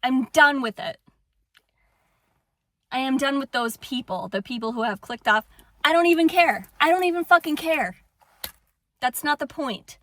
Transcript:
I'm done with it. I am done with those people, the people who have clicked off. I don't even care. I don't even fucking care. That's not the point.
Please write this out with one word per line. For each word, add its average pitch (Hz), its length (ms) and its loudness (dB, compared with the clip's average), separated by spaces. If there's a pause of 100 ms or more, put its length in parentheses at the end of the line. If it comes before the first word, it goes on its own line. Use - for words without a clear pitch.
I'm 254 300 0
done 294 300 4
with 226 160 -6
it. - 200 -10 (1900)
I - 80 -6
am 262 180 0
done 277 220 0
with 269 140 -6
those 233 260 -4
people, 190 500 -8
the 190 140 -4
people 226 300 -8
who 226 100 -6
have 214 180 -4
clicked - 280 -8
off. 220 180 4 (380)
I 294 80 2
don't 339 140 4
even 339 220 4
care. 311 400 2 (120)
I 302 100 4
don't 370 140 2
even 349 200 0
fucking 330 320 2
care. 294 400 -4 (1040)
That's 254 220 -4
not 294 160 0
the 294 80 -6
point. 247 560 -8